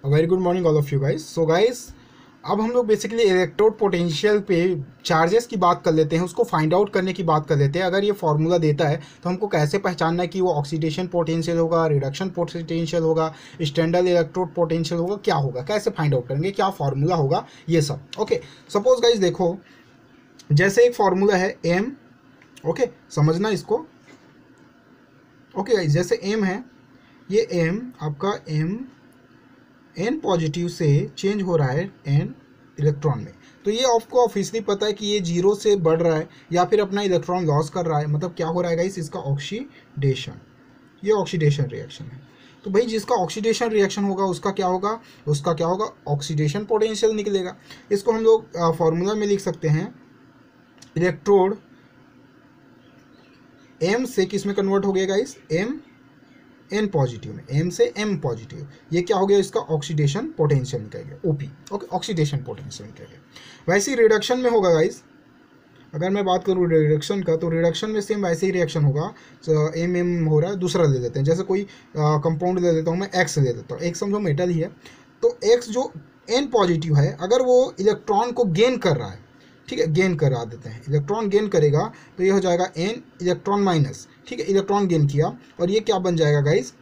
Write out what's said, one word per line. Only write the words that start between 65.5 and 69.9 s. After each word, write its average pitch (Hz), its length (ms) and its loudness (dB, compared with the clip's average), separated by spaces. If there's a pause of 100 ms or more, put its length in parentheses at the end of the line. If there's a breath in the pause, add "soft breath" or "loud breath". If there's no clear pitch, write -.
अगर 170 180 -4
मैं 202 140 0
बात 185 200 0
करूँ 180 260 0
reduction 156 520 2
का, 165 140 0
तो 170 140 -2
reduction 165 400 0
में 214 100 -2
same 208 260 -2
वैसे 170 200 -2
ही 190 60 -2
reaction 165 320 0
होगा, 147 220 0 (380 loud breath)
तो 156 300 0
एम 175 220 -2